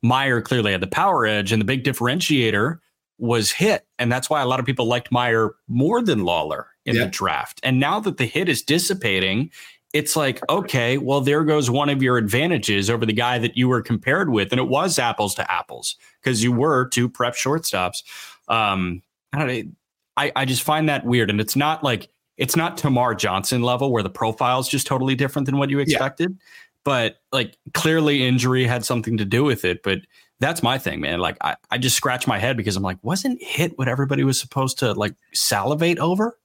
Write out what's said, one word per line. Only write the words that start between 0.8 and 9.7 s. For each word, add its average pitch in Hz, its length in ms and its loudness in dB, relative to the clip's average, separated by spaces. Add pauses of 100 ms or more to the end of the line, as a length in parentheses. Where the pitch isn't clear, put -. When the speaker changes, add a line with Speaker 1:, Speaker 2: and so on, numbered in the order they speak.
Speaker 1:
the 95 40 -4
power 160 380 0
edge, 104 280 0
and 110 80 2
the 107 40 0
big 127 200 -2
differentiator 127 960 0 (360)
was 117 340 0
hit. - 360 0 (120)
And 120 140 0
that's 127 160 -2
why 147 140 0
a 127 40 0
lot 127 140 0
of 123 60 -2
people 123 180 0
liked 123 260 -2
Meyer 117 440 2 (140)
more 160 340 2
than 151 180 2
Lawlar 80 460 -2 (180)
in 113 120 0
Speaker 2:
Yeah. 113 80 2
Speaker 1:
the 92 60 -4
draft. 76 520 -4
And 127 180 2
now 160 200 2
that 208 180 -4
the 123 80 2
hit 170 240 -2
is 123 100 0
dissipating, 120 920 0 (440)